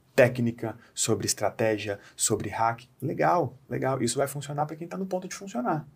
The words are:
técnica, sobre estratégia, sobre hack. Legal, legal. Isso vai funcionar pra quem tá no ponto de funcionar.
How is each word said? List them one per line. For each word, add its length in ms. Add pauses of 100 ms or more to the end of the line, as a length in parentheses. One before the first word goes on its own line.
(140)
técnica, 600 (160)
sobre 340
estratégia, 760 (160)
sobre 340
hack. 320 (180)
Legal, 560 (140)
legal. 320
Isso 160
vai 80
funcionar 400
pra 80
quem 140
tá 80
no 100
ponto 220
de 60
funcionar. 600